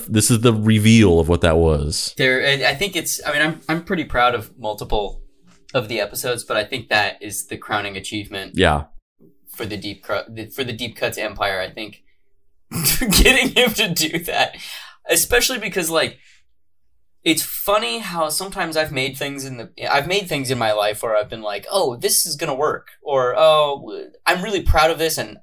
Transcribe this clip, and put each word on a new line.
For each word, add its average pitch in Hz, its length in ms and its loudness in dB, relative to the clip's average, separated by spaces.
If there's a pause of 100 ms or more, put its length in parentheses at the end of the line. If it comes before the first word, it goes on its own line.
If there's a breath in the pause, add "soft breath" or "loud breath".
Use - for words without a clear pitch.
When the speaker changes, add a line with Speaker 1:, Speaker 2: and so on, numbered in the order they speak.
Speaker 1:
this 107 200 2
is 117 120 4
the 120 120 6
reveal 107 680 6
of 80 100 4
what 85 120 2
that 82 160 4
was. 78 600 2
Speaker 2:
There, 131 280 2
I, 139 260 2
I 143 40 -2
think 185 200 -4
it's, - 300 -4
I 151 60 -4
mean, 147 100 0
I'm, 160 280 -2
I'm 165 140 -2
pretty 175 200 -2
proud 123 320 2
of 107 240 -8
multiple 107 640 -4 (500)
of 120 140 -2
the 110 140 -4
episodes, 120 420 -4
but 120 120 -4
I 104 100 0
think 117 240 -8
that 104 340 0
is - 240 -8
the 107 100 -10
crowning 104 400 -6
achievement 98 580 -10
Speaker 1:
Yeah. 78 280 2 (640)
Speaker 2:
for - 180 -10
the 101 120 -8
Deep 95 260 -12
Cru-, 101 240 -4
the, 110 220 -12
for 135 140 -8
the 120 100 -8
Deep 113 240 -10
Cuts 117 200 -4
empire, 101 440 -4
I 92 100 -8
think. - 320 -14 (680)
<laughs> - 300 -2
Getting 247 560 4
him 233 180 4
to 185 180 -2
do 160 340 -2
that, - 300 -2 (540 loud breath)
especially 240 480 2
because, 190 320 -4
like, 151 300 -2 (1000 soft breath)
it's 160 220 0
funny 226 560 -2
how 175 300 -4
sometimes 175 480 -6
I've 147 160 0
made 135 240 -4
things 139 260 -6
in 131 140 -10
the, 113 140 -14 (200)
I've 143 160 2
made 185 220 -2
things 135 220 -2
in 127 60 -2
my 113 140 2
life 107 320 0
where 110 140 0
I've 104 120 0
been 110 120 -10
like, 104 280 -8
"Oh, 151 280 0
this 214 280 0
is 151 120 -6
gonna 151 180 -4
work," - 360 -2 (100)
or, 131 360 0
"Oh, 147 680 2 (200)
I'm 180 160 2
really 202 200 -4
proud 160 280 6
of 151 100 -2
this, 160 180 0
and 107 240 -6